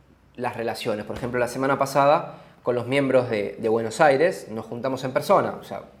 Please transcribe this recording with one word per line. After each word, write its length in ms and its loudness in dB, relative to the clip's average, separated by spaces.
las 200 -6
relaciones. 480 -4
Por 120 -10
ejemplo, 240 -4
la 80 0
semana 280 0
pasada, 600 2
con 140 0
los 100 -4
miembros 420 2
de, 300 -2
de 100 -2
Buenos 320 0
Aires, 480 4
nos 160 -10
juntamos 380 -6
en 80 -4
persona. 500 2
O 40 -16
sea, 180 -12